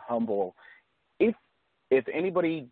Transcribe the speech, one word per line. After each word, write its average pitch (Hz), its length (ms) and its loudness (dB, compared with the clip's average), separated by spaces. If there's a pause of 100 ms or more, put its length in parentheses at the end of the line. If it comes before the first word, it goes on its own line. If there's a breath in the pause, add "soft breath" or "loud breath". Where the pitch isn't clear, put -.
humble, 107 480 -2 (640 soft breath)
if, 220 160 4 (560)
if 131 220 4
anybody 165 580 -2